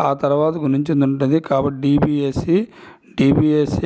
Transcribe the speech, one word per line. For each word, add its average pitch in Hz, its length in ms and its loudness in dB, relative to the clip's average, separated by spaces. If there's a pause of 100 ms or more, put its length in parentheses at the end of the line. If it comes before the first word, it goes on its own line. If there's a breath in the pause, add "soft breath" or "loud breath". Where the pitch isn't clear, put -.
ఆ - 20 0 (160)
తర్వాత 151 300 0 (120)
గుణించింది 143 440 0
ఉంటుంది. 139 300 0 (100)
కాబట్టి 139 360 -2
డీబీఏసీ, 143 720 0 (600 loud breath)
డీబీఏసీ 147 680 2